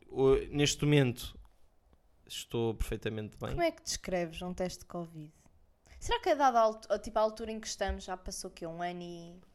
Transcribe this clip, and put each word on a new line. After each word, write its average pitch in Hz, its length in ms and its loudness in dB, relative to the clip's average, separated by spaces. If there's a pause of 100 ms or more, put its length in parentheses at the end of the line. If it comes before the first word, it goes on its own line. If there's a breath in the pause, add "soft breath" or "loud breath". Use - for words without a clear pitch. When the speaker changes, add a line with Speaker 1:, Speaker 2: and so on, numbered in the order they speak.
Speaker 1:
O, 135 260 6 (160)
neste 143 320 2
momento 143 540 4 (880)
estou 113 480 -2
perfeitamente 107 640 -4
bem. 107 120 -6
Speaker 2:
Como 349 100 -2
é 330 100 2
que - 100 -20
descreves 175 600 -4
um 180 120 -8
teste 180 260 -6
de - 60 -20
covid? 165 460 -12 (680 soft breath)
Será 466 220 -2
que 381 80 2
a 311 60 6
dada 262 240 6
altu-, 220 400 2
tipo, 220 180 -4
a 214 40 4
altura 220 300 0
em 220 80 -6
que 220 80 -12
estamos 190 360 -4
já 185 140 -6
passou, 185 340 -10
quê? 180 160 -10
Um 165 160 -8
ano 175 180 -6
e 170 380 -12 (160)